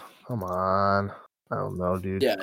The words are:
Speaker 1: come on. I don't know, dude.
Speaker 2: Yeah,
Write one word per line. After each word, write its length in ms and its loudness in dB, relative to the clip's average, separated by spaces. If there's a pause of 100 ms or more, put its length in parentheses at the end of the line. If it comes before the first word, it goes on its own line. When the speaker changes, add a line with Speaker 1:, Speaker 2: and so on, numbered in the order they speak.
(280)
Speaker 1:
come 160 -4
on. 640 2 (420)
I 40 -2
don't 220 -4
know, 200 0
dude. 240 -2
Speaker 2:
Yeah, 200 4